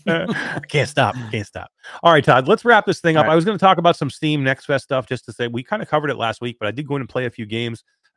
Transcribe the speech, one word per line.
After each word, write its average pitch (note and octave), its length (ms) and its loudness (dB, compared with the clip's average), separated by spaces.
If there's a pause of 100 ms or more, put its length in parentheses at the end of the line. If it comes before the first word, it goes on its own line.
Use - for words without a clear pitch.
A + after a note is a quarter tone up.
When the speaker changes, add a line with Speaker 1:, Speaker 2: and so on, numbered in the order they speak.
Speaker 1:
<laughs> - 0 -
Speaker 2:
I E3 640 -4
can't C3 200 -2
stop, B2 320 -2 (100)
can't A2 160 -6
stop. - 240 -16 (320)
All E3+ 100 8
right, D3 100 6
Todd, C3 240 4
let's G#3+ 180 2
wrap A3+ 200 4
this F#3+ 160 -2
thing D#3+ 160 2
up. D3+ 100 4
Speaker 1:
All - 20 0
right. D#3 40 4
Speaker 2:
I - 20 4
was E3 100 2
gonna G#3 140 -2
talk F#3+ 200 6
about E3+ 180 4
some C#3+ 140 -4
Steam D3+ 320 -2
Next C3+ 220 -2
Fest C#3 200 -2
stuff C3 220 -4
just - 180 -8
to A#2 80 -16
say, A#2+ 140 -4
we A#2+ 160 -8
kinda G#3 240 -6
covered D3+ 240 -2
it A2+ 60 -6
last A2+ 240 -4
week, A#2+ 180 -8
but G#2+ 80 -4
I G#2 40 -2
did C#3 160 -8
go C#3 100 -4
in C#3 40 -4
and A2+ 80 -10
play B2+ 160 -4
a A#2+ 60 -6
few A#2 160 -10
games. A2+ 360 -8 (340)